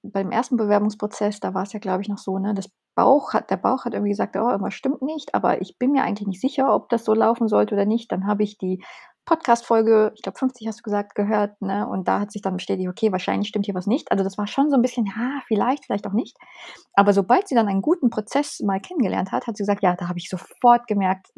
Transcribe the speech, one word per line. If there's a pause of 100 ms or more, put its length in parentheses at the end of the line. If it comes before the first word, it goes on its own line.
beim
ersten
Bewerbungsprozess,
da
war
es
ja,
glaub
ich,
noch
so,
ne,
das (240)
Bauch
hat,
der
Bauch
hat
irgendwie
gesagt,
"Oh,
irgendwas
stimmt
nicht,
aber
ich
bin
mir
eigentlich
nicht
sicher,
ob
das
so
laufen
sollte
oder
nicht."
Dann
habe
ich
die (440)
Podcast-Folge,
ich
glaub,
fünfzig
hast
du
gesagt,
gehört,
ne?
Und
da
hat
sich
dann
bestätigt,
okay,
wahrscheinlich
stimmt
hier
was
nicht.
Also
das
war
schon
so
ein
bisschen,
ja,
vielleicht,
vielleicht
auch
nicht. (560)
Aber
sobald
sie
dann
einen
guten
Prozess
mal
kennengelernt
hat,
hat
sie
gesagt,
ja,
da
habe
ich
sofort
gemerkt,